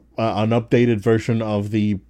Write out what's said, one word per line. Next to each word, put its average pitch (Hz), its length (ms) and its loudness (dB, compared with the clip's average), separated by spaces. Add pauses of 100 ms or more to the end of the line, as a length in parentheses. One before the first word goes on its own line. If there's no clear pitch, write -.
(180)
an 110 320 0
updated 120 480 2
version 113 420 0
of 104 300 -4
the, 104 400 0